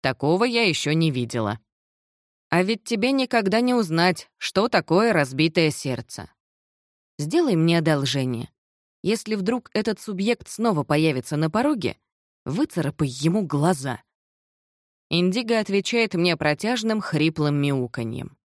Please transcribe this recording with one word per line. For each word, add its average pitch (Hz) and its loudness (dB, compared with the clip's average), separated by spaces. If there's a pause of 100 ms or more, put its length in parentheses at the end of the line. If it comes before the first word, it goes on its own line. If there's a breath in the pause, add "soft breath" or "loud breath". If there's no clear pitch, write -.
Такого 151 0
я 233 0
ещё 156 0
не 160 2
видела. 117 -2 (920)
«А 170 2
ведь 214 -4
тебе 233 0
никогда 233 0
не 247 2
узнать, 175 0
что 208 0
такое 202 2
разбитое 156 2
сердце. 120 -8 (880)
Сделай 220 2
мне 165 4
одолжение. 139 0 (520)
Если 214 -2
вдруг 214 -4
этот 214 -2
субъект 208 -4
снова 214 0
появится 151 0
на 156 0
пороге, 233 0 (480)
выцарапай 156 -2
ему 156 0
глаза». 143 0 (1080)
Индиго 214 0
отвечает 214 -2
мне 175 2
протяжным 214 -2
хриплым 151 0
мяуканьем. 123 -4